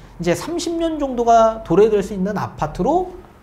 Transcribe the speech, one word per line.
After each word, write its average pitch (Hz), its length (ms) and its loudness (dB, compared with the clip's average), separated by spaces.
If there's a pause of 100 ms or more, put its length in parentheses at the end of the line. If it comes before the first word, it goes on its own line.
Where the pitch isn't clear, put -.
(200)
이제 170 160 0
삼십 339 400 -6
년 330 240 -2
정도가 233 640 2
도래될 202 400 4
수 202 100 -8
있는 196 240 -4
아파트로 214 760 -2 (300)